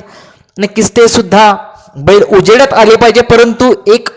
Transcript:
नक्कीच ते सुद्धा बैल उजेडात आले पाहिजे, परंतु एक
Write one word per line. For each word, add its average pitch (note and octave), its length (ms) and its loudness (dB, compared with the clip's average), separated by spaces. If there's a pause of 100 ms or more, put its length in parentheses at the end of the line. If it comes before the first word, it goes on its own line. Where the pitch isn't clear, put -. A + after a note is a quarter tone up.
(600)
नक्कीच G#3 320 -4
ते A#3 160 2
सुद्धा G#3 480 0 (420)
बैल F3 260 0
उजेडात A3+ 500 0
आले G#3+ 220 2
पाहिजे, A#3 260 0
परंतु A#3 520 0 (140)
एक A3+ 300 -2